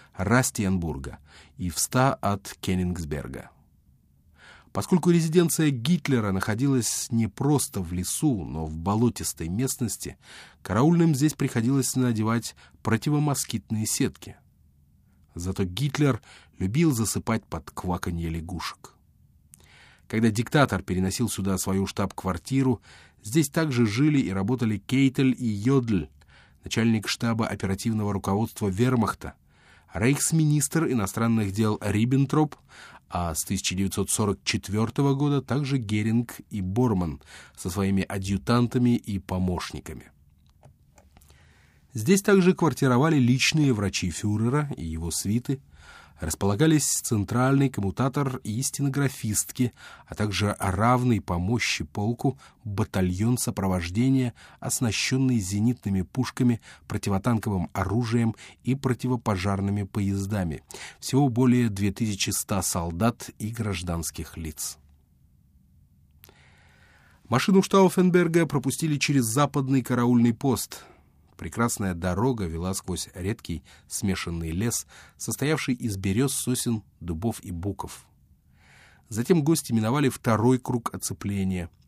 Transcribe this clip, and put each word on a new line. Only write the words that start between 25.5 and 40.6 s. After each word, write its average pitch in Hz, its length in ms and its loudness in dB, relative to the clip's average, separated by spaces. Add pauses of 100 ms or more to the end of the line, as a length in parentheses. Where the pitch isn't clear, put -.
начальник 113 460 0
штаба 113 380 -2
оперативного 101 680 -2
руководства 101 560 -2
вермахта, 113 680 0 (600)
рейхсминистр 147 960 2
иностранных 113 600 0
дел 107 280 2
Риббентроп, 131 760 2 (580)
а 87 220 -2
с - 100 -4
тысяча 98 300 -4
девятьсот 98 360 -2
сорок 101 340 0
четвертого 113 680 -2
года 143 280 0
также 135 360 -2
Геринг 110 580 -2 (140)
и 104 100 -6
Борман 92 600 0 (360)
со - 120 -8
своими 95 360 0
адъютантами 120 920 0
и 101 220 -6
помощниками. 90 920 -6 (1800)